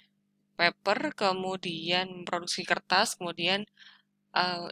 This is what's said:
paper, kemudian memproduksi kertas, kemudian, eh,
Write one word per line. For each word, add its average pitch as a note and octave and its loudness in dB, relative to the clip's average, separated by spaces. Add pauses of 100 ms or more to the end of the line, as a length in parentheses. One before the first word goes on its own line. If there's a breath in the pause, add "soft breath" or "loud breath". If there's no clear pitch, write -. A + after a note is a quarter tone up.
(580 loud breath)
paper, G3 0
kemudian F#3 -2
memproduksi F3 -4
kertas, F#3 2
kemudian, F3+ 0 (720 loud breath)
eh, F3 0